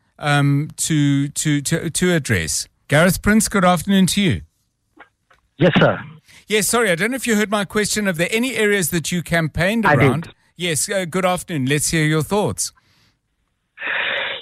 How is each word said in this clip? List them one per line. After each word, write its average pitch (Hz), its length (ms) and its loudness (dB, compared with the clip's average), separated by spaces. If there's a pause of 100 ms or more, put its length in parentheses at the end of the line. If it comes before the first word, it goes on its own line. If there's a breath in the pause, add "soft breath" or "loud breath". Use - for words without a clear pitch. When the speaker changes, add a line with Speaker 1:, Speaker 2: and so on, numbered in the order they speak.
(180)
Speaker 1:
um, 143 600 0
to, 143 520 0
to, 147 320 -2
to, 160 300 -4
to 180 220 0
address? 95 540 -2 (200)
Gareth 165 340 4
Prince, 208 260 2
good 196 160 0
afternoon 180 440 4
to - 140 0
you. 127 200 0 (1160)
Speaker 2:
Yes, 175 220 4
sir. 110 220 2 (460 soft breath)
Speaker 1:
Yes, 208 200 0
sorry, 233 220 2
I 170 60 2
don't 202 160 0
know 262 40 -4
if 247 120 -8
you 226 80 2
heard 208 160 0
my 208 140 0
question. 208 420 -2
Are 185 60 0
there 170 180 -2
any 233 240 0
areas 202 340 0
that 170 220 -4
you 175 100 -2
campaigned 170 640 0
Speaker 2:
I 151 100 4
did. - 80 4
Speaker 1:
around? 139 300 0 (220)
Yes, 165 340 -4
uh, 190 160 -2
good 185 200 -2
afternoon. 170 420 -2
Let's 143 220 -2
hear 160 160 2
your 156 180 0
thoughts. 185 500 -4 (1700 loud breath)